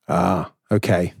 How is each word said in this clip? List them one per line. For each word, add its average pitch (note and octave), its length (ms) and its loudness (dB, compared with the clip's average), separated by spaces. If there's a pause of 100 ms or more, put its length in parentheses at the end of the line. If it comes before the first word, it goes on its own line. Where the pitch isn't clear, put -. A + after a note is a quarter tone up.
Ah, F#2 440 0 (200)
okay. F#2 500 0